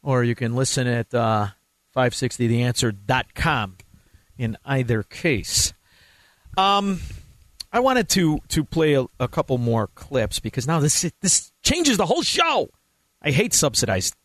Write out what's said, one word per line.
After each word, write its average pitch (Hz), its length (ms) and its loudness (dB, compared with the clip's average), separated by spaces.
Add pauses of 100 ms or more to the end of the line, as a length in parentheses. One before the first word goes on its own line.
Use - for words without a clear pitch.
or 127 220 0
you 117 100 0
can 117 200 -4
listen 127 320 0
at, 120 260 -2
uh, 110 360 0 (420)
five 127 240 0
sixty 123 320 -2
the 117 160 2
answer 120 300 0
dot 104 420 -2
com 110 420 -2 (600)
in 117 260 -4
either 123 380 0
case. - 720 -2 (840)
Um, 196 460 2 (680)
I 233 100 0
wanted 254 300 2
to, 156 380 2
to 156 160 0
play 156 300 2
a, 131 100 2 (160)
a 123 80 -2
couple 135 300 -2
more 113 300 0
clips - 520 -4
because 117 260 -6
now 160 140 2
this, 147 240 2 (160)
this - 320 -2 (100)
changes 285 360 2
the 185 80 2
whole 330 160 0
show. 294 480 0 (500)
I 147 120 -2
hate 196 200 2
subsidized 110 640 0 (100)